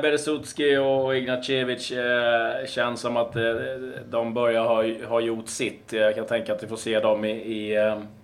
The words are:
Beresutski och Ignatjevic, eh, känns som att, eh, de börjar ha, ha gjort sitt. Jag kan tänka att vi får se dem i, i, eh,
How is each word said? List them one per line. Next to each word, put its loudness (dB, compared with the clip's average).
Beresutski 2
och 2
Ignatjevic, -2
eh, 2
känns -2
som -2
att, 0
eh, 0
de -2
börjar 4
ha, 2
ha 2
gjort -2
sitt. -6
Jag 4
kan -4
tänka -2
att -4
vi -10
får -8
se 0
dem 2
i, 0
i, -4
eh, 2